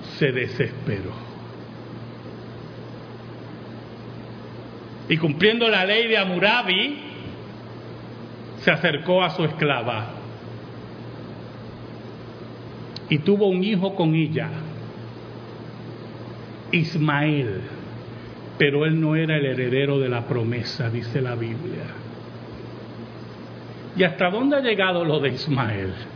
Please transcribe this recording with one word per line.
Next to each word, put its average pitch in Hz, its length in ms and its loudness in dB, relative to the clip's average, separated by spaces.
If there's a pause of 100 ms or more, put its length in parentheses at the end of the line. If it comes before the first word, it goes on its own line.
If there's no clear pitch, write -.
(180)
Se 135 160 6
desesperó. 110 800 -2 (4000)
Y 170 80 6
cumpliendo 190 540 6
la 190 160 6
ley 226 240 4
de 220 80 6
Hammurabi, 202 800 4 (1600)
se - 140 4
acercó 175 520 4
a 170 60 4
su 160 160 2
esclava 123 600 2 (3000)
y 151 100 4
tuvo 202 280 6
un 185 160 4
hijo 196 320 2
con 160 200 4
ella, 120 340 2 (2250)
Ismael, 147 880 4 (960)
pero 147 280 6
él 160 140 6
no 156 160 4
era 160 220 4
el 143 80 4
heredero 131 540 4
de 131 100 4
la 120 180 0
promesa, 117 640 0
dice 117 320 -2
la 120 140 0
Biblia. 113 480 -4 (2000)
¿Y 185 80 6
hasta 180 260 4
dónde 262 260 4
ha 277 60 4
llegado 190 440 4
lo 151 140 4
de 135 100 4
Ismael? 104 640 0 (220)